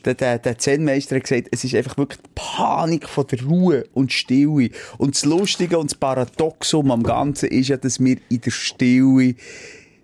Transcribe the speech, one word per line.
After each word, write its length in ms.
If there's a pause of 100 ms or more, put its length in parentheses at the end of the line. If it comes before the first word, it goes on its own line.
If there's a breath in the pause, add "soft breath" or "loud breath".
der, 100
der, 240
der 200
Zen-Meister 580
hat 80
gesagt, 280
es 120
ist 100
einfach 240
wirklich 240
die 120
Panik 760
von 180
der 180
Ruhe 480
und 200
Stille. 580 (280 loud breath)
Und 160
das 100
Lustige 540
und 120
das 80
Paradoxum 920
am 120
Ganzen 480
ist 180
ja, 80
dass 260
wir 140 (120)
in 120
der 100
Stille 840 (680 loud breath)